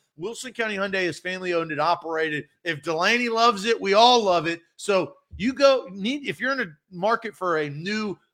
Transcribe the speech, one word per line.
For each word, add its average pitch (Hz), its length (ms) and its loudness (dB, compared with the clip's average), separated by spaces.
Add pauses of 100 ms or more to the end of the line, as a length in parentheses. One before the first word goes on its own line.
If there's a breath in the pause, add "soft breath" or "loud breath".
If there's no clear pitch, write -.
(160)
Wilson 226 380 -12
County 220 220 -4
Hyundai 190 300 -2
is 160 120 -4
family 185 360 -6
owned 165 180 -2
and 147 100 -4
operated. 160 640 -2 (180)
If 160 200 -6
Delaney 202 460 0
loves 226 360 2
it, 226 160 0
we 196 140 0
all 240 260 8
love 175 240 2
it. 170 160 -4 (140)
So 190 400 0 (220)
you 240 160 -2
go 269 380 4
need, 226 360 -6
if 185 120 -6
you're 262 140 -2
in 262 80 -4
a 165 140 -8 (160)
market 208 420 -2
for 175 240 -2
a 151 120 -2
new 196 460 -6 (180)